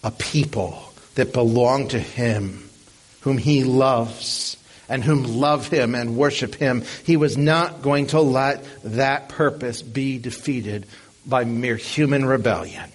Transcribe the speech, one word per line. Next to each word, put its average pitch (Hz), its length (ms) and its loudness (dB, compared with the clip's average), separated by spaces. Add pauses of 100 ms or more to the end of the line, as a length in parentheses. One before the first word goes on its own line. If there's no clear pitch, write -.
a 113 80 -2
people - 720 -4 (340)
that - 180 0
belong 123 540 2
to 120 100 -2
him, 104 720 -4 (500)
whom 139 160 0
he 135 280 2
loves, 127 920 0 (320)
and 131 160 -4
whom 139 200 2 (140)
love 143 300 2
him 123 260 2
and 117 220 -2
worship 131 380 0
him, 123 300 0 (200)
he 165 140 4
was 143 180 2
not 156 460 2
going 143 240 2
to 156 160 2
let 135 420 2 (180)
that 135 460 -2
purpose 135 540 -2
be 131 340 -4
defeated 113 720 -6 (400)
by 127 180 2
mere 117 320 -2
human 139 480 0
rebellion. 127 720 0